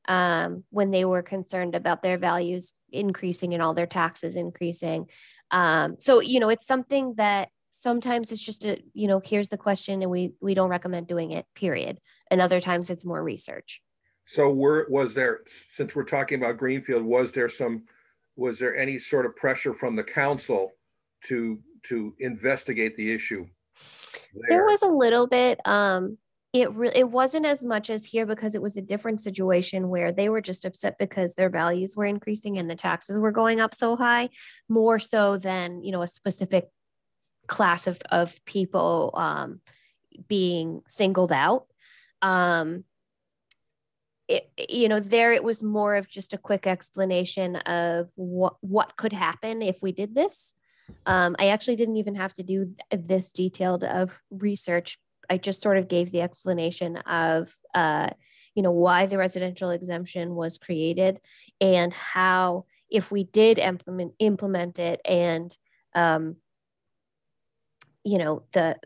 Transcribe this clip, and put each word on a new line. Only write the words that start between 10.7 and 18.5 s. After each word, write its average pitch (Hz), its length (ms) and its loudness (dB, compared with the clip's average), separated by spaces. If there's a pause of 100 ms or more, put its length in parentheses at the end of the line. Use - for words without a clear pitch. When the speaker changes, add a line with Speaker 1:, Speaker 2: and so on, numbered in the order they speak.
Speaker 1:
recommend 175 360 -4
doing 170 260 -4
it, 160 220 -8
period. 165 440 -4 (320)
And 185 100 6
other 180 200 4
times 175 300 -2
it's 170 160 -8
more 165 160 -6
research. - 600 -10 (440)
Speaker 2:
So 143 260 4
were, 147 380 4
was 131 240 2
there, 123 260 0 (320)
since 131 220 -6
we're 139 100 -2
talking 139 340 -2
about 120 180 -2
Greenfield, 131 460 -2
was 120 300 2
there 120 160 0
some, 117 360 -4 (520)
was 120 220 -4